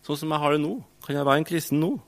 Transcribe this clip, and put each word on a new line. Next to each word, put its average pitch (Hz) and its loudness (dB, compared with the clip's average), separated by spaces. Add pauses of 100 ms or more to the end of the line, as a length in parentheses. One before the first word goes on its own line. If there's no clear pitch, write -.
Sånn 147 -4
som 156 -4
jeg 151 0
har 147 4
det 151 2
nå. 175 -2 (300)
Kan 143 -4
jeg 143 0
være 143 6
en 156 -4
kristen 151 -2
nå? 170 2 (160)